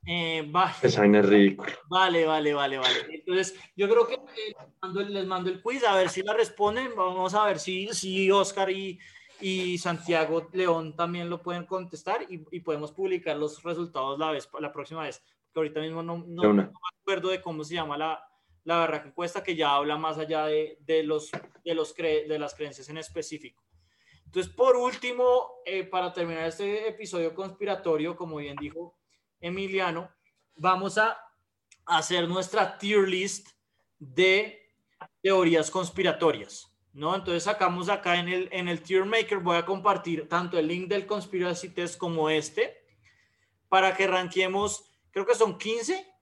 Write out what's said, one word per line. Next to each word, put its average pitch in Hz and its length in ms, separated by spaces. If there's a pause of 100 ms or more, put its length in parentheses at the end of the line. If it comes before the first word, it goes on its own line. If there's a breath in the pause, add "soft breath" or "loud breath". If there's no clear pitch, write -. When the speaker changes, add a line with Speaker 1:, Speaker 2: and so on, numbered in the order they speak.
Speaker 1:
Eh, 165 480
va- 185 180 (100)
Speaker 2:
Esa - 180
vaina 104 180
es 101 100
ridícula. 98 440 (160)
Speaker 1:
Vale, 175 360
vale, 156 300
vale, 139 240
vale. 131 200 (120)
Entonces, 185 440 (220 loud breath)
yo 196 120
creo 226 180
que, 254 80
eh, 220 440
les - 100 (120)
mando, 185 220
les 202 240
mando 185 240
el 185 100
quiz, 247 240
a 202 120
ver 185 120
si 185 140
la 202 100
responden. 220 640
Vamos 185 380
a 214 100
ver 190 140
si, 190 300
si 190 420
Oscar 196 400
y, 190 280 (420 soft breath)
y 185 380
Santiago 165 760
León 165 440
también 170 320
lo 170 140
pueden 175 240
contestar 185 640
y, 160 220
y 175 80
podemos 151 320
publicar 180 440
los 151 280
resultados 156 540
la 156 120
vez, 147 180 (120)
la 147 120
próxima 156 300
vez, 139 200 (300)
porque 156 160
ahorita 151 120
mismo 160 220
no, 170 240
no, 170 160
Speaker 2:
De 107 60
una. 104 160
Speaker 1:
no 196 60
me - 320
acuerdo 185 280
de 185 120
cómo 160 220
se 156 100
llama 151 240
la, 160 260 (400)
la 170 160
berraca 151 280
encuesta, 175 340
que 185 140
ya 151 180
habla 147 240
más 156 180
allá 156 300
de, 151 340
de 160 220
los, 151 280 (320)
de 170 120
los 160 200
cre-, 151 320
de 151 120
las 147 160
creencias 139 340
en 151 80
específico. - 680 (600)
Entonces, 180 280
por 254 240
último, 247 800 (100)
eh, 185 180
para 185 280
terminar 170 340
este 202 420
episodio 175 460
conspiratorio, 175 840
como 165 200
bien 147 200
dijo 147 400 (460)
Emiliano, 180 680 (460)
vamos 185 440
a 220 200 (680)
hacer 170 420
nuestra 190 480
tier 202 320
list 185 400 (500)
de 185 720 (520)
teorías 170 480
conspiratorias, 175 1000 (220)
¿no? 160 240
Entonces 170 280
sacamos 180 440
acá 180 320
en 175 80
el, 185 240
en 180 160
el 165 140
tier 190 240
maker, 220 320
voy 175 180
a 170 80
compartir 175 640
tanto 175 300
el 156 100
link 180 200
del 196 180
Conspiracy 180 640
Test 175 280
como 165 300
este, 156 560 (880)
para 190 260
que 196 100
ranqueemos, 185 840 (180)
creo 196 160
que 233 80
son 214 240
quince. 233 480 (160)